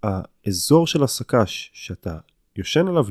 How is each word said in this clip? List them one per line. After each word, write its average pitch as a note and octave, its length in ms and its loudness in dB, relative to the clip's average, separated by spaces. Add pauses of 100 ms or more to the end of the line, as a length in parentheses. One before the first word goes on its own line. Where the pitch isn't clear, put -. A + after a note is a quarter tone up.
האזור G#2 840 0
של D3 160 0
הסק"ש - 680 -2
שאתה F2 440 -12 (380)
יושן D#3 320 0
עליו E3+ 240 2